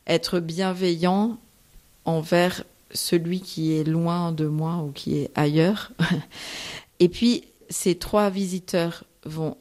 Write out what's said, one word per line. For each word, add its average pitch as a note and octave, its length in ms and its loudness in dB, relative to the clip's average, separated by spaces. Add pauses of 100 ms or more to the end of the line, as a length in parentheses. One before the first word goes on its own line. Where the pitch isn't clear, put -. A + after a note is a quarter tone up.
Être E3+ 360 0
bienveillant F#3 1000 0 (640)
envers E3 600 2 (280)
celui E3+ 460 0
qui D#3+ 320 -2
est D#3 140 2
loin E3+ 480 0
de D#3 140 0
moi D#3+ 380 -2
ou C#3+ 60 -6
qui - 260 -4
est C#3+ 180 -4
ailleurs. D#3+ 580 2 (520)
<laughs> - 540 -14
Et F3 80 8
puis, A#3 380 2 (240)
ces F3 280 0
trois G#3 320 2
visiteurs F3+ 760 -2 (180)
vont D#3 380 -6